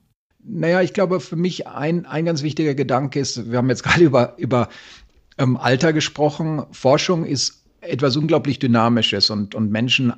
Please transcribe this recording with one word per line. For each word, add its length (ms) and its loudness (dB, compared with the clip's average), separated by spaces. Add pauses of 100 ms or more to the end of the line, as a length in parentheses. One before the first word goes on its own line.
(440)
Naja, 380 0
ich 100 0
glaube, 300 -2
für 160 -10
mich 280 -2
ein, 400 -4
ein 200 -4
ganz 180 -2
wichtiger 320 -2
Gedanke 460 -2
ist, 280 -6
wir 80 -2
haben 120 2
jetzt 140 -2
<laughs> 20 -16
gerade 180 6
über, 340 4
über, 300 0 (720)
ähm, 180 2
Alter 380 2
gesprochen. 760 -2
Forschung 520 0
ist 360 -4 (240)
etwas 320 -2
unglaublich 440 0
Dynamisches 720 2
und, 240 -6
und 160 -2
Menschen 460 0